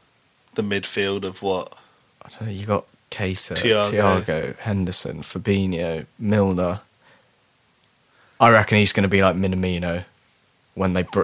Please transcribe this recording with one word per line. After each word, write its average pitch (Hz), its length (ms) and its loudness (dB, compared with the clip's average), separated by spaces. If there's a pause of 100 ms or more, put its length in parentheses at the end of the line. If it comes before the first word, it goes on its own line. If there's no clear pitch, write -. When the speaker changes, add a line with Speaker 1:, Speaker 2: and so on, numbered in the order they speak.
(540)
Speaker 1:
the 113 80 -4
midfield 98 600 -4
of 92 180 -10
what? 95 300 -4 (520)
Speaker 2:
I - 60 -20
don't - 120 -14
know, 113 100 -6
you 101 140 -8
got 107 200 -2 (240)
Keita, 95 440 -6
Speaker 1:
Thiago. 104 680 2
Speaker 2:
Thiago, 78 340 -4
Henderson, 90 640 -4
Fabinho, 90 840 -2 (120)
Milner. 95 640 0 (1600)
I 117 100 8
reckon 107 280 6
he's 104 140 4
gonna 98 160 2
be 98 140 4
like 92 140 4
Minamino 92 680 -2 (720)
when 92 200 0
they 90 80 0
br-, 92 220 -2